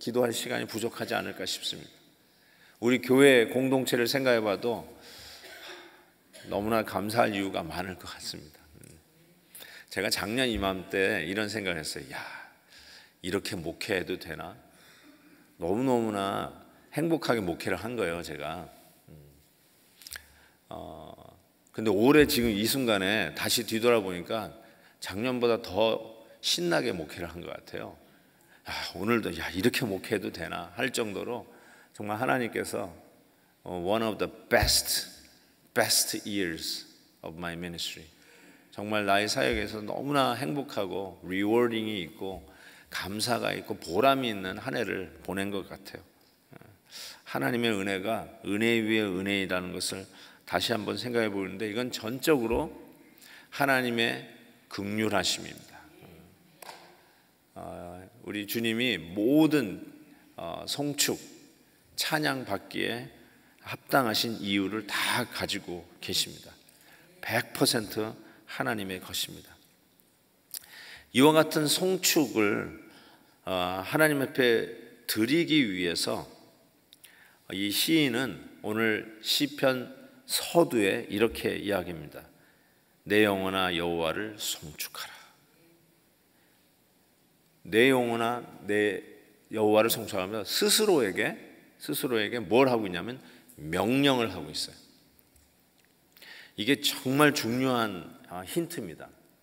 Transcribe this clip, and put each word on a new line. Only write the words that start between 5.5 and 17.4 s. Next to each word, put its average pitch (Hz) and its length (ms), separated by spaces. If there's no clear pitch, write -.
너무나 107 360
감사할 107 520
이유가 95 260
많을 87 320
것 - 200
같습니다. - 440
제가 101 200
작년 117 380
이맘때 98 760
이런 104 240
생각을 98 300
했어요. 76 320
"야, - 80
이렇게 92 320
목회해도 87 640
되나?" 82 380
너무너무나 104 1080
행복하게 147 480